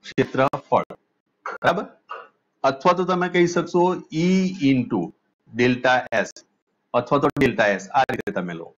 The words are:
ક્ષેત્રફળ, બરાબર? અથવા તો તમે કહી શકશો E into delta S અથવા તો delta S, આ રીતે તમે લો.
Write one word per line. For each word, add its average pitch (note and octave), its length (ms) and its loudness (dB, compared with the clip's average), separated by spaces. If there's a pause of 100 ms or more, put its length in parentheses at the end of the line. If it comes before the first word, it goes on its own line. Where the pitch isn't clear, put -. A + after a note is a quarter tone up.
ક્ષેત્રફળ, C3 840 -2 (560)
બરાબર? - 400 -2 (760)
અથવા E3+ 340 2
તો F#3 140 0
તમે F3+ 220 0
કહી F3 200 4
શકશો F3 320 2 (380)
E - 20 2 (460)
into A#2 280 0 (520)
delta B2+ 420 2 (320)
S - 40 -16 (640)
અથવા C3+ 280 2
તો D3+ 140 2
delta A#2 320 2 (100)
S, F#2+ 60 -10 (120)
આ C3 140 4
રીતે - 280 -6
તમે F2+ 220 -6
લો. E2 60 -14 (120)